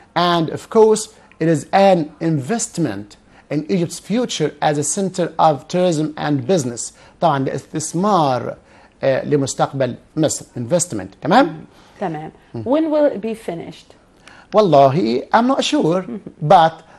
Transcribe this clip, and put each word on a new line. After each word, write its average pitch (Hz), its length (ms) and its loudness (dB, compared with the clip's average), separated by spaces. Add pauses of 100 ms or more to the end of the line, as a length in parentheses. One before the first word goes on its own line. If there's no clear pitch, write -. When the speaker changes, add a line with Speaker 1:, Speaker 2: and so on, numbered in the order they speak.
(160)
Speaker 1:
مم. 170 300 0
Speaker 2:
And - 40 -8
of - 100 -10 (180)
course 214 240 6 (400)
it 160 40 0
is 160 180 0 (100)
an 196 240 6 (240)
investment 147 920 -4 (380)
in 147 40 -2 (120)
Egypt's 170 280 -2 (120)
future 214 400 -2 (120)
as 151 160 0
a 147 60 -2 (140)
center 180 280 -2 (120)
of 160 160 4 (140)
tourism 175 380 0 (120)
and 147 340 -2
business. 123 400 -4 (280)
طبعا 143 240 2
ده 139 100 -4
استثمار، 151 1000 -2 (460)
آه، 135 220 0
لمستقبل 135 720 -2 (220)
مصر، 156 280 -2 (120)
investment. 117 520 -4 (140)
تمام؟ 226 240 4
Speaker 1:
مم. 160 180 -12 (360)
تمام. 160 320 -8 (220)
Speaker 2:
مم. 117 100 -8
Speaker 1:
When 302 280 0
will 294 240 2
it 196 100 -8
be 226 80 -6 (160)
finished؟ - 440 -14 (600)
Speaker 2:
والله 185 680 4 (120)
I'm 226 120 4 (100)
not - 60 0
sure, 185 460 0
Speaker 1:
مم. 220 120 -10 (280)
Speaker 2:
but 165 240 6 (260)